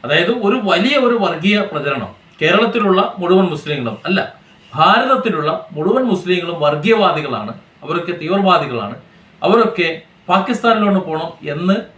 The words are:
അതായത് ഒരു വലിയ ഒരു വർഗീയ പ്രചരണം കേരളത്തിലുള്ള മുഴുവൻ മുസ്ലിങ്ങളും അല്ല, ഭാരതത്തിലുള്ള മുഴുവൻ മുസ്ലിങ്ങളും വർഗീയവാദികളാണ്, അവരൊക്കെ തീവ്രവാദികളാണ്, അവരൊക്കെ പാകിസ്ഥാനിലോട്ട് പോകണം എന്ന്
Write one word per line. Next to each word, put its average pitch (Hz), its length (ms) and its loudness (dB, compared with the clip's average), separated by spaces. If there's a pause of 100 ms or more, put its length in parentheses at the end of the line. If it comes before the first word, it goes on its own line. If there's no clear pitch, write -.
അതായത് 160 240 2
ഒരു 233 340 0
വലിയ 202 340 2
ഒരു 240 180 2
വർഗീയ 196 460 0 (100)
പ്രചരണം 135 440 -6 (260)
കേരളത്തിലുള്ള 196 800 2
മുഴുവൻ 185 240 4
മുസ്ലിങ്ങളും 147 640 -4
അല്ല, 175 280 -2 (420)
ഭാരതത്തിലുള്ള 196 960 2
മുഴുവൻ 196 320 0
മുസ്ലിങ്ങളും 175 580 -2
വർഗീയവാദികളാണ്, 147 920 0 (300)
അവരൊക്കെ 175 280 -6
തീവ്രവാദികളാണ്, 156 840 0 (480)
അവരൊക്കെ 175 580 2 (280)
പാകിസ്ഥാനിലോട്ട് 208 760 0
പോകണം 160 460 -8
എന്ന് 175 220 0 (240)